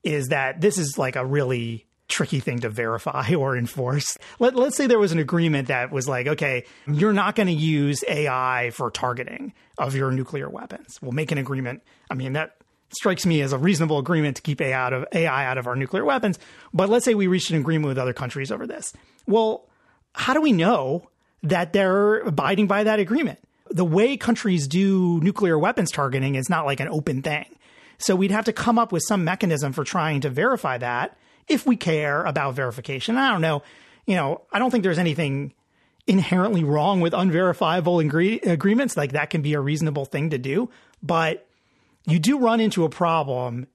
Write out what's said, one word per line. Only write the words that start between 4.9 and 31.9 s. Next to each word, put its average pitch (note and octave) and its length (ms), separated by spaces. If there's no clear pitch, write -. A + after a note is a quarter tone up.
was G3+ 140
an E3 80
agreement D3+ 480
that C3 240
was C3+ 160
like, B2+ 180
"Okay, C#3 380
you're D#3 240
not G3+ 240
gonna F#3+ 160
use D3 560
A D3+ 180
I B2+ 480
for A#2+ 160
targeting B2 600
of C3+ 160
your C3+ 160
nuclear C3+ 400
weapons. - 500
We'll B2+ 120
make D3 180
an D3+ 80
agreement." C3 440
I - 40
mean, C3 180
that D3+ 240
strikes - 320
me E3 180
as C#3 100
a C3+ 60
reasonable D#3 400
agreement D3 400
to - 40
keep D3 180
A C3+ 120
I C3 140
out B2+ 60
of, B2+ 200
A E3 160
I C3+ 160
out C3 120
of B2 120
our B2 80
nuclear C3+ 280
weapons. B3 360
But F#3+ 140
let's A#3 160
say A#3+ 100
we G3 140
reached F3+ 220
an D#3+ 80
agreement D3+ 280
with C3+ 120
other B2+ 140
countries C3+ 380
over - 160
this. - 260
Well, A3 400
how - 220
do D#4 60
we D#4 100
know E3 580
that E3+ 280
they're G3+ 500
abiding F#3 440
by G3+ 160
that G#3+ 160
agreement? G#3 400
The F#3 140
way G3+ 320
countries F#3+ 500
do F3+ 540
nuclear F3+ 360
weapons F#3 360
targeting C3+ 420
is C3 160
not, D#3+ 160
like, C#3 140
an C3+ 80
open D3 340
thing. D3+ 240
So - 180
we'd F#3+ 160
have G#3+ 140
to A3+ 60
come A3+ 280
up A3+ 100
with E3 160
some G3+ 160
mechanism D#3+ 500
for C#3+ 120
trying D#3 380
to C#3+ 60
verify D#3 500
that B2 380
if C#4+ 180
we B3 100
care D3+ 480